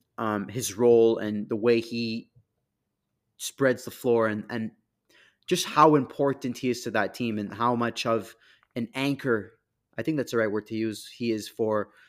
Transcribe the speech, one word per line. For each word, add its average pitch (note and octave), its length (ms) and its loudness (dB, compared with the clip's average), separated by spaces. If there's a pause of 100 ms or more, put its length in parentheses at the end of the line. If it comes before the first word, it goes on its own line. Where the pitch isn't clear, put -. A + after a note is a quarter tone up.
(180)
um, G#2+ 300 -2
his G#2+ 280 -8
role, A2+ 440 6
and G#2 300 -6
the A#2+ 60 -2
way A#2 260 2
he A#2 480 -6 (1080)
spreads - 480 -2
the A2+ 60 -10
floor, A#2 360 2
and, G#2+ 220 -4
and A2+ 220 -8 (760)
just F3+ 180 -2
how D3+ 300 6
important C3+ 640 -2
he B2+ 120 -2
is A#2 140 -4
to A#2+ 80 -6
that G2+ 220 0
team A2+ 240 -4
and G2+ 160 -6
how A#2+ 220 0
much A#2 300 -4
of A2+ 280 -2 (440)
an A#2 160 -4
anchor, C3+ 640 -2 (380)
I A2+ 60 -6
think D#3+ 120 -2
that's C3 160 -4
the B2 60 -2
right A2 140 2
word G#2+ 160 -4
to A2+ 80 -8
use, A2 320 -6
he A#2+ 240 -4
is G#2+ 180 -4
for, G#2+ 400 -2 (200)